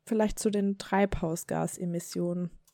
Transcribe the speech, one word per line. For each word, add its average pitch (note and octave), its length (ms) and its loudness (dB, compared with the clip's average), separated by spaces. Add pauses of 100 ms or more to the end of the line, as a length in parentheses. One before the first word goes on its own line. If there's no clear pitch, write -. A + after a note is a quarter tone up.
vielleicht G#3+ 320 2
zu A3 120 2
den G3 280 2
Treibhausgasemissionen. F3 1700 0 (220)